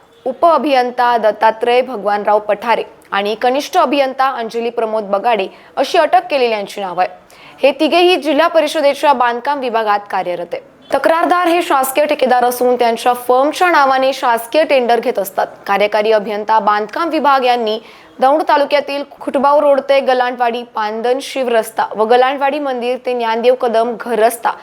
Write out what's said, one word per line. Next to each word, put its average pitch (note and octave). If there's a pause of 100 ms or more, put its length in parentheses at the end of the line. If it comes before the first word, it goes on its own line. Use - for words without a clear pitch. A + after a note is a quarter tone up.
(260)
उपअभियंता B3
दत्तात्रय A3
भगवानराव G#3
पठारे G#3+ (300)
आणि G3+
कनिष्ठ B3+
अभियंता C4 (100)
अंजली A#3
प्रमोद A3
बगाडे G3 (300)
अशी C#4
अटक E4+
केलेल्यांची A3+
नावं F3+
आहे. - (520)
हे C#4+
तिघेही F4
जिल्हा D4
परिषदेच्या D4
बांधकाम B3
विभागात A3 (100)
कार्यरत F3
आहे. E3+ (340)
तक्रारदार E4
हे E4+
शासकीय D4
ठेकेदार B3+
असून B3
त्यांच्या A#3+
फर्मच्या C4+
नावाने C4+
शासकीय A#3+
टेंडर A#3
घेत A#3
असतात. G3+ (200)
कार्यकारी G#3
अभियंता G#3+
बांधकाम G#3
विभाग C#4
यांनी A#3 (420)
दौंड C#4
तालुक्यातील C#4+ (180)
खुटबाव C#4+
रोड C#4+
ते C#4
गलांडवाडी B3 (120)
पांदन A3
शिव C4
रस्ता A3+ (100)
व G#3
गलांडवाडी C4
मंदिर B3+
ते B3
ज्ञानदेव A#3
कदम A#3
घर A#3
रस्ता A3+ (100)